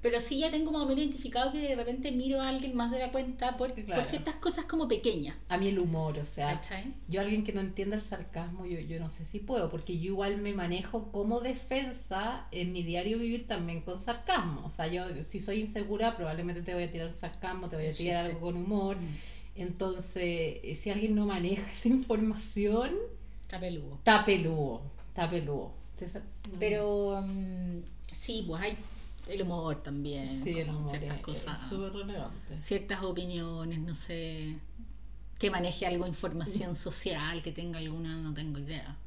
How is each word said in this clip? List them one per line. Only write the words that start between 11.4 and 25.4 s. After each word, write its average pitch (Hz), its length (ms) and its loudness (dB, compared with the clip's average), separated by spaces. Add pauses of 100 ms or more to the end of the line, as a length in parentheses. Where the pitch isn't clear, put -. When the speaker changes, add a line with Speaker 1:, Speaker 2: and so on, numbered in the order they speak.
Speaker 2:
en 180 220 -2
mi 180 100 -2
diario 180 360 2
vivir 233 280 0
también 170 340 -2
con 185 200 -6
sarcasmo. 170 640 2
O 151 60 -4
sea, 160 160 0
yo 180 180 0 (180)
si 190 160 -6
soy 214 220 0
insegura, 208 560 0
probablemente 170 460 -2
te 180 100 -4
voy 175 100 2
a 165 80 -2
tirar 165 200 -4
sarcasmo, 180 580 -6
te 160 60 -4
voy 156 100 0
a 160 40 2
Speaker 1:
Un 151 60 -2
Speaker 2:
tirar 170 300 2
Speaker 1:
chiste. 170 120 -2
Speaker 2:
algo 170 160 -2
con 175 80 0
humor. 196 360 2
Speaker 1:
Mm. 160 180 -4 (400)
Speaker 2:
Entonces, 180 1080 0
eh, 151 180 -4
si 208 80 -2
alguien 214 240 4
no 208 140 6
maneja 190 340 2
<laughs> - 100 -6
esa - 180 0
información, 220 1040 4 (520)
Speaker 1:
Está 185 160 -6
peludo. 156 380 -4
Speaker 2:
está 208 280 10
peludo, 160 560 4 (280)
está 165 200 0
peludo. 147 440 -2 (220)